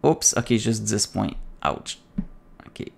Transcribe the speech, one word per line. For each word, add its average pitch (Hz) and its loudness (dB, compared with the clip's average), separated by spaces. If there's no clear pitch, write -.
Oups, - 4
ok, 120 2
juste 110 0
dix 104 0
points. - -2
Ouch. - -4
Ok. - -12